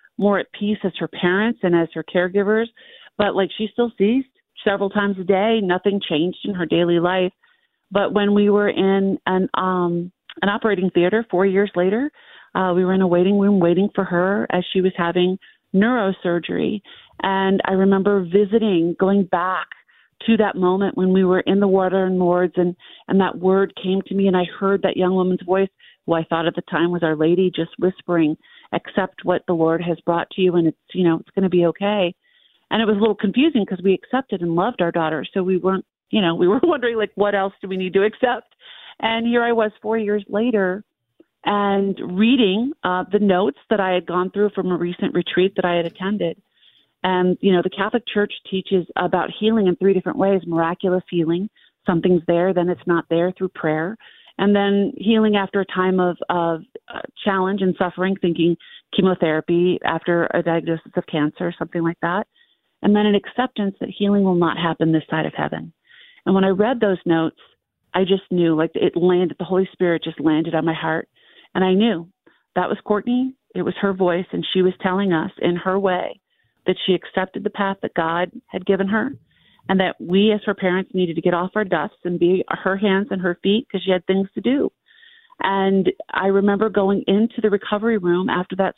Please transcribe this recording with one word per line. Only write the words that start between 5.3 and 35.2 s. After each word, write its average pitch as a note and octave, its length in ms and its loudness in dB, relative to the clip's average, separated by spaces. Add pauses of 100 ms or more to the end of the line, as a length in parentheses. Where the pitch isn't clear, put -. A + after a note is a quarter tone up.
Nothing F#3+ 460 0
changed E3 360 -2
in G3+ 100 -4
her F3 120 -4
daily E3+ 340 2
life. F#3 320 0 (580)
But G3 220 0
when G3+ 220 2
we G#3 160 4
were G#3 180 4
in G3 580 2
an, F#3 300 0
um, F3+ 540 -2 (320)
an G3+ 60 0
operating G3+ 420 0
theater F#3+ 400 2
four F#3 160 2
years G3 300 2
later, G#3 340 0 (440)
uh, F#3 200 0
we F#3 100 2
were F#3 100 2
in F#3+ 80 2
a F#3+ 40 2
waiting F3+ 320 4
room G3+ 220 4
waiting F3 340 2
for G3 100 0
her F#3 460 0
as F3+ 220 -2
she F#3+ 80 0
was F#3 160 2
having F3+ 420 0 (360)
neurosurgery. G3 1040 0 (420)
And F#3+ 440 2
I F#3+ 60 -2
remember F#3+ 520 2
visiting, F#3 720 2
going G3 260 4
back F3+ 420 -2 (600)
to A3+ 120 2
that G#3 180 0
moment F#3 400 0
when F#3 160 2
we F#3+ 120 4
were F#3 160 2
in G3 200 2
the G3+ 80 2
water F#3+ 380 2
in F#3 120 0
Lourdes F3+ 380 2
and, F3+ 200 0 (320)
and G3 120 4
that F3+ 180 0
word F#3+ 440 2
came F#3+ 240 -2
to - 80 -8
me G3 120 2
and F#3 100 2
I F3+ 80 2 (140)
heard G3 240 0
that - 140 0
young F#3 180 0
woman's F#3 300 0
voice F#3+ 240 0 (380)
who E3 80 0
I D#3+ 100 -2
thought E3 220 -4
at E3 80 -8
the F3 160 -8
time E3+ 220 0
was E3+ 100 -4
Our D#3+ 140 0
Lady, F3 380 2
just E3 240 -6
whispering, E3+ 580 0 (360)
"Accept - 520 -6
what F3 220 0
the F3+ 80 0
Lord E3 280 0
has E3+ 240 -2
brought E3+ 240 -2
to - 100 -6
you F3+ 160 2
and E3 120 4
it's, D3 100 -4 (160)
you F#3 100 0
know, E3 140 4
it's - 160 -16
gonna F#3+ 160 0
be F3 160 4
okay." G3 480 -2 (560)
And G#3+ 100 0
it A3+ 60 0
was G#3 100 2
a G3+ 40 0
little G#3+ 140 2
confusing A#3 520 2
'cause F3+ 160 -6
we F#3+ 120 4
accepted G#3 480 -6
and E3+ 120 -2
loved G3 260 -2
our E3+ 120 0
daughter. D#3 400 -2